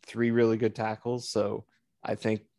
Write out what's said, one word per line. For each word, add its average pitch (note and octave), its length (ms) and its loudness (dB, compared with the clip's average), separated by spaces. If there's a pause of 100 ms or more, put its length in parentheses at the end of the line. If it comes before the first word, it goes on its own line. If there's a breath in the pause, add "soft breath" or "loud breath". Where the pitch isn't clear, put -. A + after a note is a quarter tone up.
three A#2 260 0
really A2+ 280 4
good G#2+ 160 0
tackles. A#2 560 -4
So G#2 340 -2 (380)
I - 140 -4
think A2 260 0 (160)